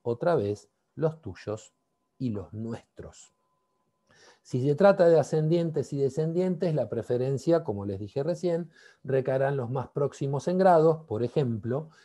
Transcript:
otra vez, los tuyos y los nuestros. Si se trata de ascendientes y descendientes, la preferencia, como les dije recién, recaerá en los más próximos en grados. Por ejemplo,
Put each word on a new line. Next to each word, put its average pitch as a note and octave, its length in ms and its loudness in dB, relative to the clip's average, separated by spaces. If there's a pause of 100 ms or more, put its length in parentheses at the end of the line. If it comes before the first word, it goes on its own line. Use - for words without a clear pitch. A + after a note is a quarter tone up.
otra D#3+ 320 0
vez, G#2 340 -2 (260)
los D#3 260 -4
tuyos - 540 -12 (440)
y B2+ 120 -4
los G2 220 -8
nuestros. - 800 -14 (1080)
Si B2 220 -4
se C#3+ 120 2
trata G3 320 6
de E3 100 8
ascendientes D#3 720 0
y C#3+ 60 -4
descendientes, E3 760 -2
la A#2+ 140 -2
preferencia, B2+ 760 -2
como G2+ 200 -6
les G2 140 -6
dije G#2 240 -6
recién, E3+ 480 -4 (320)
recaerá C3+ 460 0
en C#3+ 80 -2
los B2 140 -6
más C3 180 -6
próximos C#3+ 580 -4
en F3+ 120 0
grados. D#3+ 500 6
Por A2 160 -2
ejemplo, B2 680 -2 (140)